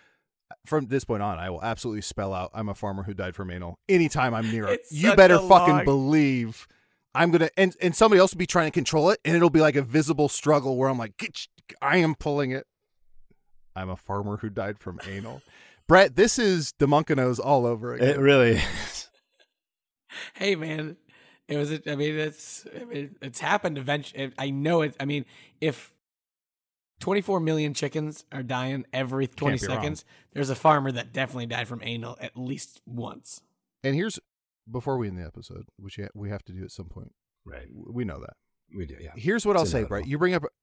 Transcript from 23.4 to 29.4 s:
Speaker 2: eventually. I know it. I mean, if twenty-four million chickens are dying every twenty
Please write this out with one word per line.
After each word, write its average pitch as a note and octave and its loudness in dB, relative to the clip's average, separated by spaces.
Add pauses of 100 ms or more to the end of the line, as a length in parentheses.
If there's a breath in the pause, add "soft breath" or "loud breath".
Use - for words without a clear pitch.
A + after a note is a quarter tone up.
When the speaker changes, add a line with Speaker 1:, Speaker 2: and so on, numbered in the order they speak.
Speaker 2:
eventually. C3+ -6
I C#3 -4
know D#3 0
it. D3 -4
I C3+ -6
mean, C#3+ -4 (340 soft breath)
if - -6 (1080)
twenty-four F#3+ 0
million D#3 -2
chickens D3+ -6
are C#3 -8
dying B2+ -6
every C3 -2
twenty C#3 -2